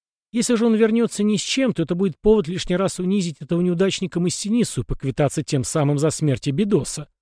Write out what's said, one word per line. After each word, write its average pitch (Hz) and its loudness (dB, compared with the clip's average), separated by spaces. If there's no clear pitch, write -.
Если 240 2
же 220 2
он 226 4
вернется 220 2
ни 214 2
с 170 0
чем, 262 0
то 165 -2
это 165 -2
будет 180 -2
повод 214 4
лишний 180 -4
раз 190 -2
унизить 180 -2
этого 170 -2
неудачника 180 0
Массинису 196 -2
и - -4
поквитаться 139 -2
тем 135 -2
самым 147 0
за 151 2
смерть 143 -2
Абидоса». 151 -2